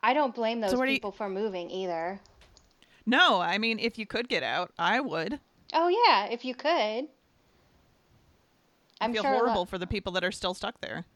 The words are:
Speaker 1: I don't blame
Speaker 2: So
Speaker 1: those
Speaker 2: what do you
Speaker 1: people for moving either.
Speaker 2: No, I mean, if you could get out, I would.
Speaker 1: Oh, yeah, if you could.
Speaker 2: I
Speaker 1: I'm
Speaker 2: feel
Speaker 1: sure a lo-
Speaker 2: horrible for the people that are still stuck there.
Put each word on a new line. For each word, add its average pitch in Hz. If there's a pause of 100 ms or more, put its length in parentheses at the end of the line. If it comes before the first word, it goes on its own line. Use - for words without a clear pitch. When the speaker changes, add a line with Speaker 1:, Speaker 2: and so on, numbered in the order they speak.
Speaker 1:
I 233
don't 277
blame 233
Speaker 2:
So 202
Speaker 1:
those 247
Speaker 2:
what 262
do 269
you 269
Speaker 1:
people 208
for 208
moving 190
either. 180 (880)
Speaker 2:
No, 254
I 175
mean, 226
if 226
you 220
could 240
get 180
out, 135
I 190
would. 277 (340)
Speaker 1:
Oh, 330
yeah, 359
if 240
you 254
could. 262
Speaker 2:
I 254 (1900)
Speaker 1:
I'm 226
Speaker 2:
feel 240
Speaker 1:
sure 277
a -
lo- 254
Speaker 2:
horrible 214
for 190
the 180
people 196
that 180
are 185
still 185
stuck -
there. - (120)